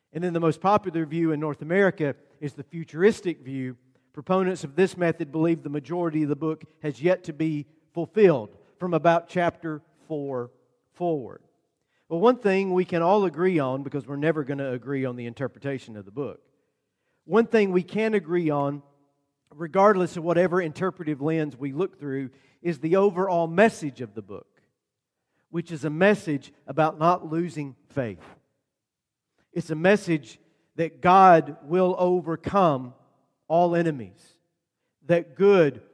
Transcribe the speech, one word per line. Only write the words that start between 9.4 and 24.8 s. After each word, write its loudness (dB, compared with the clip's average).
four -6
forward. -6
Well, -4
one 4
thing 0
we 2
can -2
all 4
agree 0
on, -4
because -8
we're -10
never -2
gonna -6
agree -6
on -6
the -10
interpretation -10
of -16
the -20
book, -10
one 2
thing 2
we 2
can -2
agree 0
on, -2
regardless 2
of -8
whatever 2
interpretive -6
lens -2
we -8
look -6
through, -8
is -6
the 0
overall 0
message 0
of -14
the -14
book, -18